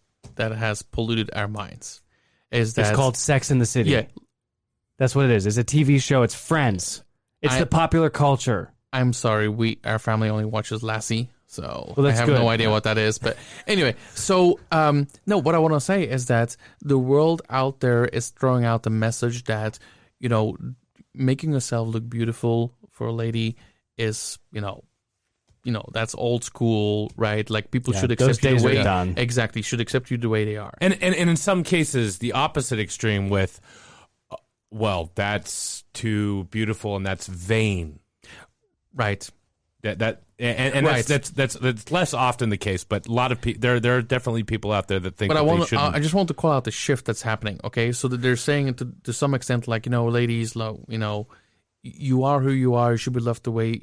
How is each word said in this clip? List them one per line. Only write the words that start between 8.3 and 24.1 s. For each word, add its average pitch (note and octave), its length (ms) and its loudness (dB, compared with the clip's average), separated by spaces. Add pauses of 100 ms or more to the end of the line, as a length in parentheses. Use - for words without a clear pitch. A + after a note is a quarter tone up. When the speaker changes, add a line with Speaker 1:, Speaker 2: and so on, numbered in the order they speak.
Speaker 1:
I'm B2+ 220 2
sorry, G#2+ 360 2
we, A2+ 340 -2
our A2 160 -2
family A2 300 0
only G#2+ 160 -2
watches G#2+ 360 -4
Lassie, A2 480 -4 (160)
so - 500 -12
Speaker 2:
Well, C#3 100 4
Speaker 1:
I C#3 40 4
Speaker 2:
that's A#2 120 2
Speaker 1:
have A#2+ 80 2
Speaker 2:
good. C3 100 6
Speaker 1:
no A#2 100 4
idea A2+ 220 2
what G#2+ 140 2
that A2 120 2
is. A2 220 2
But - 180 -2 (300)
anyway, E3 280 2 (200)
so, F#3 440 4 (120)
um, D3 360 4 (200)
no, G3+ 100 4
what E3 160 2
I E3 60 4
wanna D#3+ 200 4
say F#3+ 280 0
is B2+ 180 -4
that A#2 320 0 (240)
the C#3+ 160 2
world D3 520 4
out C3 320 -2
there A#2+ 240 4
is - 240 -4
throwing B2+ 360 2
out A#2 180 2
the A2 60 -2
message A#2 560 0
that, G#2+ 320 -4 (420)
you B2+ 80 -4
know, A2 300 2 (560)
making C3+ 400 0
yourself A#2 340 -2
look A2+ 220 -6
beautiful A#2 640 -2 (160)
for - 180 -10
a A2+ 60 -4
lady A2+ 420 -2 (420)
is, A2 420 -6 (120)